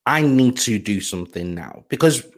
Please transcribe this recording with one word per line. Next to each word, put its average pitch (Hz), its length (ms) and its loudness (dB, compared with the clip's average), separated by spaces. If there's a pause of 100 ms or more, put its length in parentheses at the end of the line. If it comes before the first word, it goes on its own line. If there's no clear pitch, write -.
"I 151 160 2
need 131 360 4
to 110 200 -2
do 95 220 -4
something 87 540 -8
now"? - 340 -14
Because 139 360 2 (140)